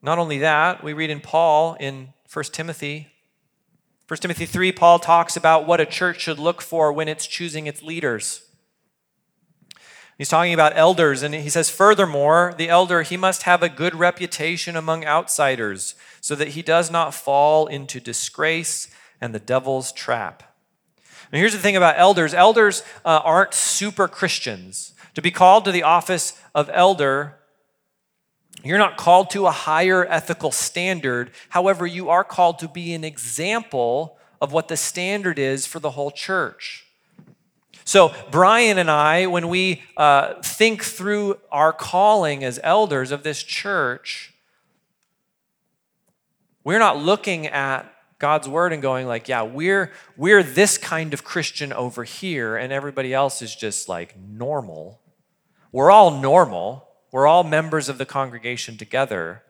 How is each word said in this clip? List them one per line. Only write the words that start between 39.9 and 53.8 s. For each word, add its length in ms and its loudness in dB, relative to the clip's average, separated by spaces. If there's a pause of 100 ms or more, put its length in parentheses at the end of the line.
uh, 460 2
think 420 0
through 560 -4 (120)
our 200 2
calling 720 0
as 200 -6
elders 480 0
of 100 -8
this 220 -8
church, 920 -6 (2250)
we're 160 0
not 180 4
looking 480 -2
at 480 -6 (240)
God's 320 -2
word 240 0
and 80 -8
going 240 -2
like, 220 -8
"Yeah, 160 -2
we're, 480 -2 (260)
we're 240 6
this 380 2
kind 340 -6
of 100 -10
Christian 480 -8
over 320 -8
here, 540 -6
and 160 -6
everybody 400 -6
else 300 -2
is 120 -14
just, 320 -8